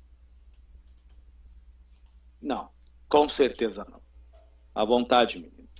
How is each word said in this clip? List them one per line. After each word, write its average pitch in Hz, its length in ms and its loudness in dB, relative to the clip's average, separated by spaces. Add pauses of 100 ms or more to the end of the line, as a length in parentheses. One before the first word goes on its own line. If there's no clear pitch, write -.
(2500)
Não, 127 280 -8 (380)
com 147 220 4
certeza 117 600 -2
não. - 120 -20 (720)
À 107 80 -2
vontade, 120 560 2
menino. - 300 -20 (100)